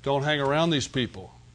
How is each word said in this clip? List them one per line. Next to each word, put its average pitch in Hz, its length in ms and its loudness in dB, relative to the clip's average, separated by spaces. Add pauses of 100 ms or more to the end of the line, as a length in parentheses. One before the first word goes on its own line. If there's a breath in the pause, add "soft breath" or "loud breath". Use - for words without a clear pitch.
"Don't 139 200 0
hang 147 180 0
around 151 300 2
these 139 180 0
people 101 440 -6 (220)